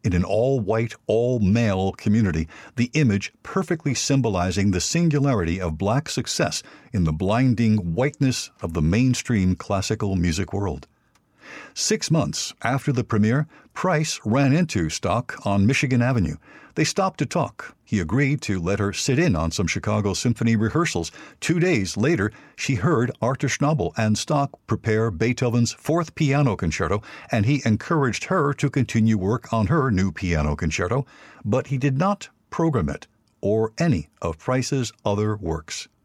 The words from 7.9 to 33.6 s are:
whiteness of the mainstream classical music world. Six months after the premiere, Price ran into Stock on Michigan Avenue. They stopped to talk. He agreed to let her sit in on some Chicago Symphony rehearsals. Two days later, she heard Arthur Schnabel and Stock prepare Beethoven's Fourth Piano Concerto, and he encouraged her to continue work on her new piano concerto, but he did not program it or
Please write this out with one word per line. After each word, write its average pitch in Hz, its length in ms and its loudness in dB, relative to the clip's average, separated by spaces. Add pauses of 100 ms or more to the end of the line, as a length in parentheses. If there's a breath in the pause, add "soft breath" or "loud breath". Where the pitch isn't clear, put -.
whiteness 131 580 0 (100)
of 82 100 -6
the 82 100 0
mainstream 101 720 2
classical 98 600 -2
music 87 380 0
world. 95 340 -4 (840 loud breath)
Six - 360 -2
months - 520 0
after 131 320 0
the 123 100 0
premiere, 117 420 2 (280 loud breath)
Price 160 500 0
ran 131 300 2
into 143 360 0
Stock 95 560 -2
on 101 200 4
Michigan 131 360 2
Avenue. 113 340 2 (400 loud breath)
They 156 100 2
stopped 190 340 -2
to 143 60 0
talk. - 580 -6
He 107 160 -2
agreed 131 420 0
to 95 180 -2
let 95 200 0
her 101 140 -2
sit 127 260 0
in 156 160 2
on 80 160 0
some 95 160 -2
Chicago 104 460 -2
Symphony 113 420 0
rehearsals. 110 560 0 (300 loud breath)
Two 170 180 0
days 143 380 0
later, 107 340 0 (240 loud breath)
she - 200 -2
heard 120 360 0 (100)
Arthur 131 260 -2
Schnabel 139 500 0
and 107 200 2
Stock 143 340 -2 (160)
prepare 110 440 0
Beethoven's 120 640 0
Fourth 160 420 -4
Piano 139 400 2
Concerto, 87 460 -2 (300 loud breath)
and 107 140 2
he 139 200 0
encouraged 123 600 0
her 147 280 0
to 139 160 -2
continue 113 480 2
work 98 340 -2
on 110 160 2
her 139 240 2
new 92 200 2
piano 76 440 0
concerto, 90 500 -2 (380 loud breath)
but 127 240 -2
he 139 100 -4
did 135 200 0
not 196 320 -2 (200)
program 139 380 0
it - 200 -8 (340)
or 110 360 0